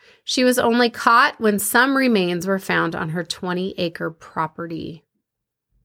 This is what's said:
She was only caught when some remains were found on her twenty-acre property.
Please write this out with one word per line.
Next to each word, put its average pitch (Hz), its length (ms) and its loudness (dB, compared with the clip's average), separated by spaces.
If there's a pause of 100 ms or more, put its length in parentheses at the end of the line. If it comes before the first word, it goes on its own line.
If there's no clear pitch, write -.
(240)
She - 200 -2
was 254 160 4
only 240 320 2
caught 247 500 2
when 208 160 2
some 254 400 2
remains 185 480 2
were 190 140 0
found 170 360 -2
on 160 140 -6
her 170 140 -4
twenty-acre 180 880 -6
property. 165 920 -8 (800)